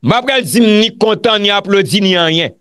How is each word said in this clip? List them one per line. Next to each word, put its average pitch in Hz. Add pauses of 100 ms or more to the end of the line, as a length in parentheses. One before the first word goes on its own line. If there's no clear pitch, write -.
m 117
pa 233
pral 269
di 143
ni 214
kontan, 214
ni 202
aplodi, 196
ni 185
anyen. 160